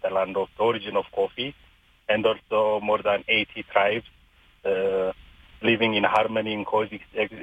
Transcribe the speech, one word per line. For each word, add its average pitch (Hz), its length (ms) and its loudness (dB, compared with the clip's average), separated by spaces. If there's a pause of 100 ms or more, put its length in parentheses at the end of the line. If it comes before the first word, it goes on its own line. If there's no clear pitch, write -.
the 95 80 0
land 95 260 -2
of 95 120 -2 (100)
the 107 40 0
origin 104 360 0
of 95 160 -4
coffee, 120 400 -2 (560)
and 107 160 2
also 107 580 0
more 107 140 0
than 101 280 0
eighty 110 360 -2 (100)
tribes, 104 320 2 (640)
uh, 95 460 0 (480)
living 110 340 2
in 101 100 2
harmony, 110 480 0
in 104 120 -4
coexist-, 107 380 -2 (140)
ex-, - 260 -2